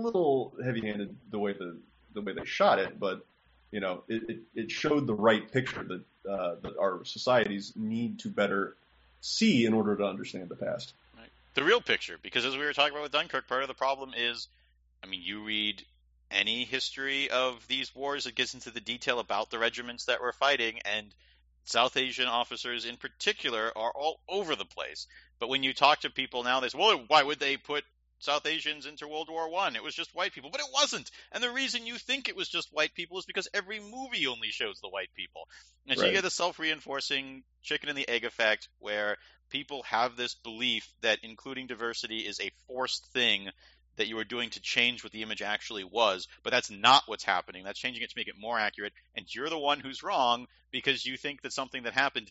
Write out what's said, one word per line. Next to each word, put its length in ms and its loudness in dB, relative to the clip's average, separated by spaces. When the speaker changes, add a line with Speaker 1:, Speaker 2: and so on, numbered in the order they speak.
Speaker 1:
little 500 2
heavy-handed 500 -2
the 80 -4
way 140 0
the, 240 -8
the 80 -6
way 100 -4
they 120 -6
shot 340 6
it, 200 -2
but, 260 -2
you 100 -4
know, 280 -2
it, 200 0
it, 100 -4
it 160 -4
showed 360 4
the 80 2
right 380 6
picture 300 0
that, 480 -8
uh, 320 0
that 160 -8
our 260 2
societies 720 2
need 440 -2
to 80 -6
better 480 2
see 460 4
in 80 6
order 220 4
to 80 2
understand 460 -4
the 60 -8
past. 360 -4
Speaker 2:
Right. 120 -20
The 100 2
real 160 6
picture, 420 -2
because 220 -2
as 120 -2
we 80 -4
were 100 0
talking 180 4
about 120 -6
with 80 -10
Dunkirk, 360 0
part 140 0
of 60 -4
the 60 -6
problem 420 -2
is, 320 -2
I 40 -16
mean, 160 -10
you 220 -8
read 380 -2
any 340 0
history 680 -4
of 380 0
these 260 -4
wars, 320 -4
it 80 -8
gets 200 -2
into 160 -12
the 100 -8
detail 380 -4
about 320 -2
the 80 -6
regiments 480 -4
that 140 0
were 120 -4
fighting, 520 0
and 220 -2
South 300 2
Asian 320 0
officers 560 -2
in 140 -8
particular 760 -2
are 160 0
all 360 -2
over 260 0
the 120 -6
place. 400 -8
But 100 -2
when 140 2
you 100 0
talk 280 6
to 100 -4
people 340 -4
now, 160 2
they 80 -2
say, 100 -8
"Well, 300 6
why 140 8
would 180 0
they 160 0
put 280 -4
South 280 0
Asians 400 -2
into 220 -12
World 220 -6
War 180 -4
One? 260 0
It 80 -4
was 120 -8
just 200 -8
white 200 -2
people." 160 -14
But 100 -6
it 140 -6
wasn't. 360 0
And 100 -2
the 80 0
reason 360 -2
you 100 -8
think 320 -4
it 80 -6
was 140 -4
just 220 -4
white 220 2
people 240 -8
is 60 -8
because 300 -4
every 260 -2
movie 460 -4
only 240 -2
shows 300 -2
the 100 -10
white 240 -4
people. 340 -14
And 120 2
so 60 4
you 60 6
Speaker 1:
Right. 60 2
Speaker 2:
get 60 2
the 80 0
self-reinforcing 1120 -2
chicken 260 -4
and 80 -2
the 120 -4
egg 160 2
effect 440 2
where 380 -2
people 340 -6
have 320 2
this 180 -2
belief 520 -2
that 220 4
including 440 -10
diversity 600 -4
is 140 -6
a 100 -2
forced 460 -4
thing 380 2
that 120 0
you 100 -4
are 60 -2
doing 260 -4
to 100 -12
change 440 2
what 80 -12
the 100 -8
image 180 -6
actually 440 -4
was, 420 2
but 80 -2
that's 180 4
not 380 8
what's 160 -6
happening. 400 -2
That's 160 -8
changing 240 -4
it 80 -8
to 80 -10
make 80 -4
it 100 -10
more 220 -2
accurate, 340 -2
and 180 -8
you're 160 -4
the 100 -2
one 200 2
who's 240 -10
wrong 460 2
because 340 0
you 100 -6
think 260 -6
that 100 -8
something 320 -4
that 80 -2
happened 380 2